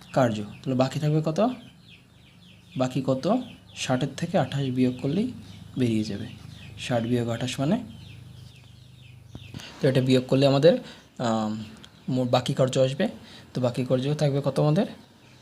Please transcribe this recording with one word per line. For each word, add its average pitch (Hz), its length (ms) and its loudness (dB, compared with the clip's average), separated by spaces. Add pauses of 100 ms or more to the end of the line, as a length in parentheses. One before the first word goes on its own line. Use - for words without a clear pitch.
(140)
কার্য। 113 300 2
তাহলে 127 320 -6
বাকি 131 240 0
থাকবে 151 260 2
কত? 160 140 0 (1400)
বাকি 127 280 0
কত? 165 320 2 (380)
ষাটের 131 420 0
থেকে 170 200 -2
আঠাশ 139 320 0
বিয়োগ 127 320 2
করলেই 190 300 0 (460)
বেরিয়ে 113 260 2
যাবে। 101 240 -6 (520)
ষাট 120 240 0
বিয়োগ 120 260 0
আঠাশ 123 300 -4
মানে, 160 180 2 (2000)
তো 147 80 4
এটা 127 120 4
বিয়োগ 127 260 4
করলে 135 200 4
আমাদের, 139 260 8 (440)
আম, 110 460 -2 (460)
মো-, 127 160 0
বাকি 127 280 0
কার্য 131 260 2
আসবে। 139 280 2 (460)
তো 127 80 -2
বাকি 123 240 0
কার্য 131 280 0
থাকবে 143 320 0
কত 175 140 0
আমাদের? 151 260 4 (560)